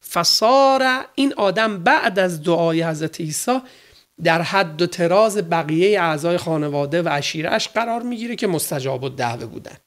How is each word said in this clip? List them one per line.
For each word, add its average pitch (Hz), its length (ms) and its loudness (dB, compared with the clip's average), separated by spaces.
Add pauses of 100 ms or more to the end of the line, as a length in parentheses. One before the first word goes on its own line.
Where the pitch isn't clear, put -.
(100)
فصار، 262 920 4 (100)
این 277 200 2
آدم 208 440 0
بعد 220 400 2
از 180 240 0
دعای 165 400 2
حضرت 156 380 -4
عیسی 175 400 -2 (600)
در 165 200 2
حد 170 400 0
و 175 40 2
تراز 180 640 2
بقیه 165 500 2
اعضای 170 360 0
خانواده 151 640 -2
و 165 60 -2
عشیره‌اش 151 600 -4
قرار 233 340 -4
می‌گیره 233 340 -6
که 220 100 -4
مستجاب 139 580 -4
الدعوه 123 420 -6
بودن. 117 300 -16 (100)